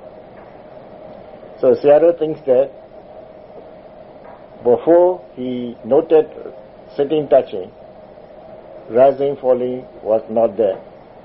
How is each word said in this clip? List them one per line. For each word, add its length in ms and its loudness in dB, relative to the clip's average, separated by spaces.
So 140 4
Sayadaw 440 4
thinks 280 -6
that 240 2
before 600 2
he 500 -10
noted 420 2
sitting, 320 -4
touching, 420 0
rising, 480 0
falling 480 -4
was 280 -2
not 260 -2
there. 240 -2